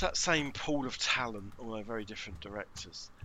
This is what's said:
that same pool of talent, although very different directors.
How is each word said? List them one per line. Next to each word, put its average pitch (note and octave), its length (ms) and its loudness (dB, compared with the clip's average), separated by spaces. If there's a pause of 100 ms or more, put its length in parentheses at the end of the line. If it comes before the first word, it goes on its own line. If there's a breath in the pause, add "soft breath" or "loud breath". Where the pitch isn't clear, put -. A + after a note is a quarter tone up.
that F3+ 160 4
same D3+ 360 4
pool C#3+ 340 2
of B2 120 -4
talent, G#2+ 600 0
although A2 240 -4
very A2 220 -2
different G2 360 -8
directors. - 680 -8 (160)